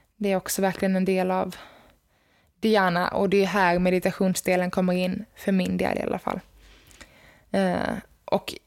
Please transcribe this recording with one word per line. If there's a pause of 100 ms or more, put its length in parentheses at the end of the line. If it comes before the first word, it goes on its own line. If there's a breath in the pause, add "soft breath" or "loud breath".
(160 soft breath)
Det
är
också
verkligen
en
del
av (1040 loud breath)
Diana,
och
det
är
här
meditationsdelen
kommer
in, (120)
för
min
del
i
alla
fall. (1080 loud breath)
Eh, (380)
och (120)